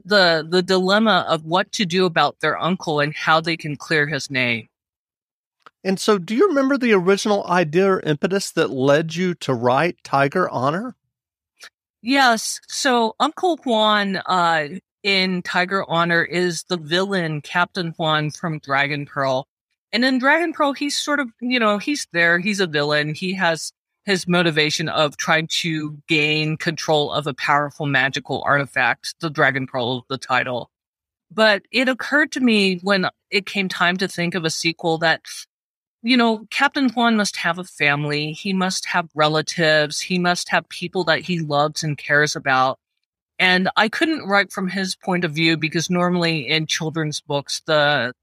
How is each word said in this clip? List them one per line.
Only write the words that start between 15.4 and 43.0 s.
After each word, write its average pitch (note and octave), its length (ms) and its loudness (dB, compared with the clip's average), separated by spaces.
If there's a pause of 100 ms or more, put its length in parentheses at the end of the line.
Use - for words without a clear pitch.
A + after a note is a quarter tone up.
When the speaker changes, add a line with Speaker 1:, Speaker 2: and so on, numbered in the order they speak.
Speaker 1:
Tiger F#3 480 -2
Honor E3+ 340 2
is F3 400 -2
the F3+ 140 -4
villain, E3 640 -2
Captain F3 560 -2
Hwan D#3 340 0
from D#3 280 -6
Dragon C#3 460 -2
Pearl. C3+ 420 -2 (440)
And A#3 140 0
in C4 140 2
Dragon D#4 340 0
Pearl, C#4+ 200 0
he's C#4+ 240 -4
sort D4 220 -2
of, B3+ 100 -4 (120)
you B3 180 0
know, G#3 180 2
he's C#4+ 360 -4
there, E3+ 260 4
he's G3 200 -2
a F#3 80 0
villain. D3 460 0
He F#3 200 -6
has E3+ 400 -2 (320)
his F#3+ 220 0
motivation D#3+ 640 2
of D3 280 0
trying D#3+ 300 0
to D3+ 500 -4 (100)
gain D3+ 500 0
control D3+ 540 -2
of C#3+ 160 -4
a C3+ 60 -6
powerful D3 520 -2
magical C3+ 600 -2
artifact, C3 720 0
the E3 100 -4
Dragon C3+ 380 0
Pearl, B2 420 -4
the C3+ 80 -6
title. B2 540 -4 (580)
But G#3 420 2
it B3 160 0
occurred C#4 460 0
to D4 60 -6
me G3+ 420 4
when F#3 260 0 (220)
it F#3+ 160 -2
came F#3+ 240 -2
time F3+ 280 0
to F#3+ 100 -2
think F3 260 -4
of F3+ 100 -4
a E3 60 0
sequel E3 500 -2
that, D#3+ 260 0 (800)
you B3 140 2
know, A3+ 320 2
Captain C#4 400 0
Hwan A#3 260 2
must G3+ 220 0
have E3+ 220 -4
a F3+ 40 -10
family. D3 720 -2
He F#3+ 200 -6
must F#3 320 -2
have F3 280 -4
relatives. D#3 840 0
He F#3 200 -4
must F3 300 -2
have E3+ 200 0
people F3+ 360 -6
that D#3+ 160 0
he E3+ 180 -4
loves D3 440 -2
and D3+ 140 -4
cares D3 380 2
about. C3 440 0 (600)